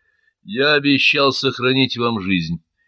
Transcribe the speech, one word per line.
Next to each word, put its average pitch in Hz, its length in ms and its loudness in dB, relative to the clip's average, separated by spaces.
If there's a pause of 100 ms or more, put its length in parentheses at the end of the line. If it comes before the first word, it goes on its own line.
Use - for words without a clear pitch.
(420)
«Я 135 320 0
обещал 143 580 2
сохранить 131 640 0
вам 117 240 -2
жизнь, 85 420 -2 (260)